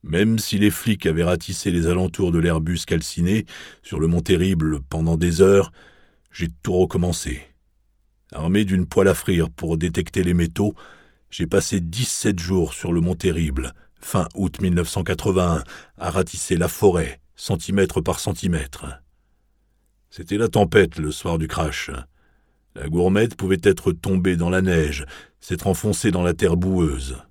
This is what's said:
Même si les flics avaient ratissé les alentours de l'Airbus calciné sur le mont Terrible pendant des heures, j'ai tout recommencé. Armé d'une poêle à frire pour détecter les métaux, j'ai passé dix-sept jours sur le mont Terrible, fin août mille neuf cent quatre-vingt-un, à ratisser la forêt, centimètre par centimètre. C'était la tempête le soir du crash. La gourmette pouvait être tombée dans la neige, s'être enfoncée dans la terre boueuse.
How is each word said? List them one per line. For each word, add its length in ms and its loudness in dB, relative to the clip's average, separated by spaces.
Même 360 0
si 200 -4
les 120 6
flics 360 -2
avaient 180 2
ratissé 480 -2
les 160 2
alentours 420 0
de 80 2
l'Airbus 480 0
calciné 580 0
sur 160 -8
le 80 2
mont 140 2
Terrible 600 2
pendant 340 0
des 240 2
heures, 320 6
j'ai 180 -6
tout 120 -4
recommencé. 640 0
Armé 320 0
d'une 220 2
poêle 220 4
à 60 6
frire 360 0
pour 260 -4
détecter 460 -2
les 120 2
métaux, 400 0
j'ai 180 -6
passé 320 0
dix-sept 580 -2
jours 340 -2
sur 200 -6
le 80 2
mont 160 0
Terrible, 580 -2
fin 340 -2
août 260 -4
mille 140 0
neuf 140 0
cent 140 -4
quatre-vingt-un, 640 0
à 120 -6
ratisser 460 -2
la 120 0
forêt, 520 2
centimètre 680 -2
par 200 -4
centimètre. 680 -4
C'était 280 -6
la 100 2
tempête 500 4
le 120 -4
soir 260 -4
du 120 -2
crash. 420 -6
La 120 -10
gourmette 460 2
pouvait 300 0
être 260 4
tombée 460 0
dans 140 0
la 120 2
neige, 420 0
s'être 260 -6
enfoncée 460 0
dans 100 0
la 120 2
terre 220 2
boueuse. 600 0